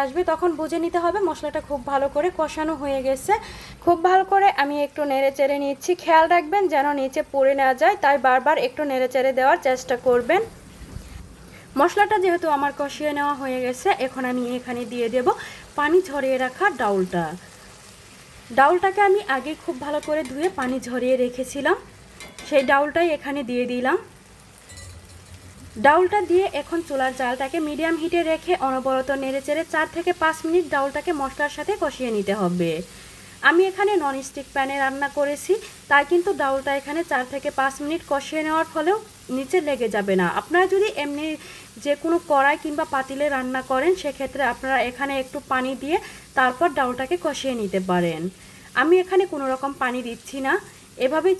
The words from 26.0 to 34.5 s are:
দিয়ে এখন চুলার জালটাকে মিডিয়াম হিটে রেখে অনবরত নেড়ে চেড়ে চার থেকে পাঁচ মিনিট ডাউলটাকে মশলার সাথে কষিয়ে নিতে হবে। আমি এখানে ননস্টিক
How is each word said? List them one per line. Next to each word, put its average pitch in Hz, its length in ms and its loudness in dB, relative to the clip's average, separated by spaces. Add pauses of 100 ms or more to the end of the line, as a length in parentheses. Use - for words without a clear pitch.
দিয়ে 370 160 4 (160)
এখন 330 260 -6
চুলার 262 320 -2
জালটাকে 262 380 -4 (100)
মিডিয়াম 311 340 -2
হিটে 349 200 0 (100)
রেখে 320 220 -2 (140)
অনবরত 262 420 -2 (120)
নেড়ে 269 260 -4
চেড়ে 294 160 -2 (100)
চার 311 220 0
থেকে 349 160 0 (100)
পাঁচ 320 240 2
মিনিট 330 280 2
ডাউলটাকে 285 380 -2 (100)
মশলার 285 360 -2
সাথে 302 160 -4 (100)
কষিয়ে 262 340 -4
নিতে 196 240 -2
হবে। 175 300 0 (800)
আমি 330 200 8
এখানে 392 220 0 (120)
ননস্টিক 269 520 -6